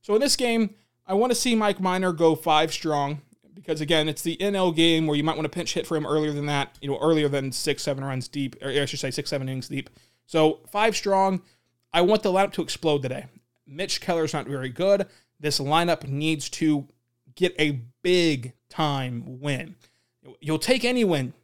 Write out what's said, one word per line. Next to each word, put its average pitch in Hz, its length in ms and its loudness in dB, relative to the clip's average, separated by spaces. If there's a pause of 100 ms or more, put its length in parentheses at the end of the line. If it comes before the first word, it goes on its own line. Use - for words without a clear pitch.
So 208 140 0
in 226 60 6
this 285 140 2
game, 226 400 0 (320)
I 190 60 -2
wanna 240 200 2
see 240 220 2
Mike 208 240 2
Minor 185 320 0
go 160 240 4
five 160 380 2
strong, 147 480 -2 (320)
because 160 260 -6
again, 156 300 2
it's 147 120 -6
the 170 200 -4
N 202 120 0
L 185 200 2
game 160 340 4
where 147 80 0
you 147 80 0
might 156 140 0
wanna 156 100 -2
pinch 165 260 -6
hit 160 140 -8
for 165 80 -2
him 151 100 -2
earlier 151 280 0
than 147 140 -4
that, 143 340 -2
you 139 80 -8
know, 139 100 -2
earlier 151 300 4
than 135 240 -2
six, - 300 -4
seven 135 200 -4
runs 131 240 -6
deep, 139 340 -6
or 139 80 -8
I 139 140 0
should 135 160 -6
say 131 120 -4
six, - 180 -6
seven 135 180 -4
innings 131 220 -8
deep. 135 200 -8 (360)
So 156 340 4 (100)
five 214 280 2
strong. 190 440 2 (520)
I 170 80 4
want 208 220 4
the 190 100 2
lineup 190 200 2
to 180 80 -4
explode 147 400 0
today. 131 260 -8 (420)
Mitch 175 320 -6
Keller's 165 320 -2
not 143 140 -6
very 131 220 -6
good. 190 380 2 (320)
This 147 200 -2
lineup 156 480 0
needs 147 420 -2
to 151 380 0 (480)
get 180 240 0
a 147 200 0 (220)
big 160 520 2 (140)
time 127 720 -4
win. 143 360 -6 (680)
You'll 151 180 -2
take 240 240 2
any 240 220 2
win 139 280 0 (100)